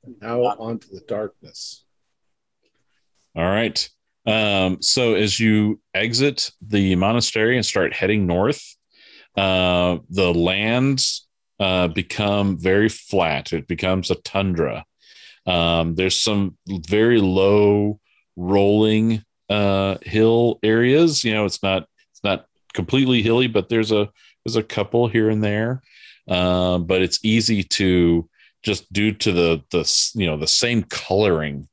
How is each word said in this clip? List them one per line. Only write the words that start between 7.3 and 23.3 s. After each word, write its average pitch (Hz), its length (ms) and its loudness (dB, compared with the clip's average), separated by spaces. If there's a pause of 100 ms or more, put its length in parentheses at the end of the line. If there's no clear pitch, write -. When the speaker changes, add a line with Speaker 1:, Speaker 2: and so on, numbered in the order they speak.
Speaker 2:
and 110 100 -2
start - 280 -2
heading 98 320 0
north, 95 500 -2 (600)
uh, 90 600 2 (120)
the 92 220 2
lands, 110 960 -2 (320)
uh, 92 300 0
become 101 720 -2
very 95 300 2
flat. 82 640 -2
It 78 140 -6
becomes 92 440 -2
a 90 60 0
tundra. 82 680 -4 (600)
Um, 85 480 0
there's 92 240 -2
some 98 380 -2 (120)
very 104 520 2
low 101 760 2 (380)
rolling, 107 880 2 (240)
uh, 98 540 0
hill 113 600 2
areas. 127 640 2
You 107 100 0
know, 107 100 0
it's - 180 -6
not, 95 240 -2 (240)
it's - 140 -16
not 98 220 -2 (280)
completely 127 480 0
hilly, 117 240 2